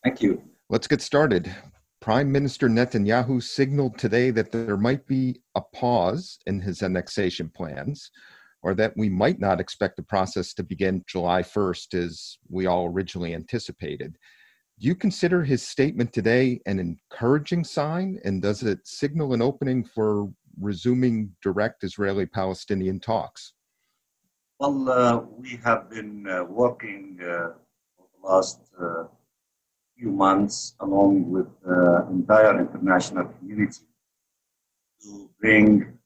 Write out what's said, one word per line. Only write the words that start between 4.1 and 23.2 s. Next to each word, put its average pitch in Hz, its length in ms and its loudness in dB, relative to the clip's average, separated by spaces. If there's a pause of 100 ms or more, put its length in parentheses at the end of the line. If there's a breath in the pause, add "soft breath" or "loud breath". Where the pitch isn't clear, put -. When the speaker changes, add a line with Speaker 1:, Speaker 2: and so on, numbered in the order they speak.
Speaker 2:
that 110 200 -2
there 113 260 -2
might 127 300 0
be 131 340 -2 (140)
a 98 60 0
pause 120 840 -2
in 98 140 -4
his 92 240 -6
annexation 92 680 -2
plans, 80 600 -10 (500 soft breath)
or 92 140 0
that 110 200 0
we 107 140 0
might 104 300 0
not 95 200 0
expect - 360 -4
the 85 80 -12
process 95 500 -2
to 95 100 -8
begin 92 440 -2
July 90 340 0
first, 92 540 -4
as 87 420 -6 (100)
we 92 200 -4
all 87 200 0
originally 87 460 -6
anticipated. 82 840 -10 (600 soft breath)
Do - 80 -2
you 175 80 2
consider 180 480 0
his 135 200 0
statement 135 500 -2
today 123 540 2
an 98 120 -2
encouraging 135 840 -2
sign, 170 600 -4
and 95 160 -2
does 104 220 -2
it 104 260 -4
signal 143 460 -2
an 117 80 2
opening 127 420 0
for 104 480 -2 (280)
resuming 110 680 0 (140)
direct 101 400 -2
Israeli-Palestinian 98 1160 -4
talks? - 520 -6 (1040)